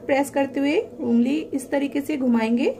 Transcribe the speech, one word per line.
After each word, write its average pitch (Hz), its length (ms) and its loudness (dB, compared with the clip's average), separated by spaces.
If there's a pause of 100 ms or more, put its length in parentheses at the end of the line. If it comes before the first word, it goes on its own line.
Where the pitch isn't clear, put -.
प्रेस 277 240 2
करते 277 300 -2
हुए 285 200 2
उंगली 247 580 0 (160)
इस 277 180 -4
तरीके 285 300 -2
से 302 160 -4
घुमाएंगे। 240 520 2 (100)